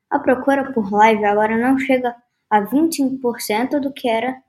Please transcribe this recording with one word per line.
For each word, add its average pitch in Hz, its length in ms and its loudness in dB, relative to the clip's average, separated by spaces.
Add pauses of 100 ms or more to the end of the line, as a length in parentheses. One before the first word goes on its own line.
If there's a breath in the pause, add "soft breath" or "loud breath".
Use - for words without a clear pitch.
A 285 80 0
procura 269 540 0
por 208 220 -4
live 208 320 4
agora 214 320 0
não 262 200 2
chega 254 380 -2 (340)
a 214 120 2
vinte 294 320 0
e - 20 -8
cinco 262 220 -2
por 233 240 -4
cento 254 400 -2
do 277 100 -4
que - 160 -6
era 233 420 -4